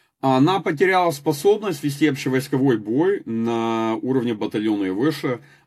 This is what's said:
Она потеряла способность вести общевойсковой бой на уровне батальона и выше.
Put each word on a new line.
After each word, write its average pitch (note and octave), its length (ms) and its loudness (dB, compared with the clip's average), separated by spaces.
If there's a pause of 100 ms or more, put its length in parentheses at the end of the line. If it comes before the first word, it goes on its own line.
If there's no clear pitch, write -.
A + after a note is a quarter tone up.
(220)
Она C#3 400 4
потеряла F3+ 500 2
способность F3+ 720 0
вести D3 240 0
общевойсковой C3 720 0
бой C3+ 480 0
на A2+ 720 -2
уровне B2 380 -2
батальона G#2+ 520 -2
и F#2 40 -2
выше. C3 520 -2 (260)